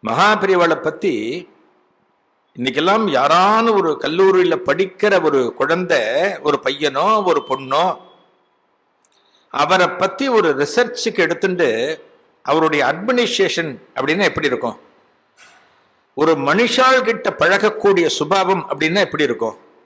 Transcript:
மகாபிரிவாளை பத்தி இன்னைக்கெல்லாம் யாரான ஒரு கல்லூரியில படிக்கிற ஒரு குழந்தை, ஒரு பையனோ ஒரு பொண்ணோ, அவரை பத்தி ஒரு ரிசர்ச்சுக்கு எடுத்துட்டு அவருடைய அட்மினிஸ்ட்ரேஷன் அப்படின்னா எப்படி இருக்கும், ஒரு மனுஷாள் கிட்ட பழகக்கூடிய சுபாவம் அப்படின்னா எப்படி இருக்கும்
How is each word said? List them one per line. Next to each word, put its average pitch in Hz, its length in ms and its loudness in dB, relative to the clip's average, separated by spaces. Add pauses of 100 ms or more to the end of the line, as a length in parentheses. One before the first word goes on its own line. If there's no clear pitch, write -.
மகாபிரிவாளை 175 760 2
பத்தி 156 340 -4 (1400)
இன்னைக்கெல்லாம் 160 540 0
யாரான 175 640 2
ஒரு 180 240 0
கல்லூரியில 180 640 2
படிக்கிற 185 520 -2 (100)
ஒரு 143 180 2 (120)
குழந்தை, 165 480 0 (420)
ஒரு 143 160 0
பையனோ 143 480 -2 (180)
ஒரு 160 180 0
பொண்ணோ, 135 420 -2 (1700)
அவரை 170 400 2
பத்தி 190 360 -4
ஒரு 214 260 2
ரிசர்ச்சுக்கு 226 680 -2
எடுத்துட்டு 170 460 0 (760)
அவருடைய 151 400 2
அட்மினிஸ்ட்ரேஷன் 185 840 -2 (200)
அப்படின்னா 156 360 -2
எப்படி 156 240 -2
இருக்கும், 117 260 -6 (1400)
ஒரு 156 240 4
மனுஷாள் 240 680 2
கிட்ட 226 260 -2
பழகக்கூடிய 196 760 2
சுபாவம் 185 560 0
அப்படின்னா 156 380 -2
எப்படி 151 240 -2
இருக்கும் 113 280 -4 (300)